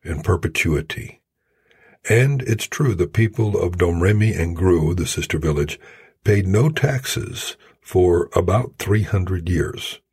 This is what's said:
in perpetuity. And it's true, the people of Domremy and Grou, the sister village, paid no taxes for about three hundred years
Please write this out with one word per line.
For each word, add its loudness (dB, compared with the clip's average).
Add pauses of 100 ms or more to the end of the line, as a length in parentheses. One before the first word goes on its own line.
in -6
perpetuity. -2 (880)
And 2
it's -2
true, -2
the 0
people 0
of -2
Domremy 2
and -2
Grou, 2
the -2
sister -6
village, -2 (440)
paid 4
no 4
taxes -4 (220)
for 2
about 0
three 0
hundred -2
years -4 (140)